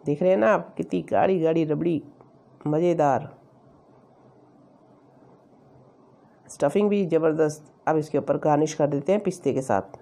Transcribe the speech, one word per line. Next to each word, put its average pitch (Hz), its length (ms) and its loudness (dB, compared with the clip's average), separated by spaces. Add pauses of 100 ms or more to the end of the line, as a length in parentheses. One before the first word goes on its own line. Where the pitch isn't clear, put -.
देख 147 180 -4
रहे 185 80 2
हैं 190 80 2
ना 220 160 2
आप 180 220 -6
कितनी 165 260 -6
गाढ़ी 190 380 0
गाढ़ी 160 240 0
रबड़ी, 156 380 -2 (580)
मज़ेदार। 151 680 0 (3250)
स्टफिंग 196 440 0
भी 202 160 2
ज़बरदस्त। 156 680 0 (160)
अब 160 80 2
इसके 151 220 -2
ऊपर - 200 -2
गार्निश 151 360 2
कर 147 140 2
देते 143 240 -2
हैं 202 100 0
पिस्ते 175 300 -4
के 131 100 -2
साथ। 98 400 -4